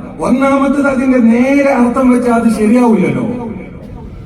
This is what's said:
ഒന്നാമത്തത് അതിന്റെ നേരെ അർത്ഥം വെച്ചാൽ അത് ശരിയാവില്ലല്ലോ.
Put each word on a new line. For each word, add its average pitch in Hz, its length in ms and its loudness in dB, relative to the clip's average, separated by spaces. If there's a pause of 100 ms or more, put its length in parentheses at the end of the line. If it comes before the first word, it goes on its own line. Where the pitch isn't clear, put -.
(220)
ഒന്നാമത്തത് 269 640 0
അതിന്റെ 262 320 0
നേരെ 262 540 2
അർത്ഥം 254 380 2
വെച്ചാൽ 247 220 2
അത് 226 200 0
ശരിയാവില്ലല്ലോ. 214 720 2 (1040)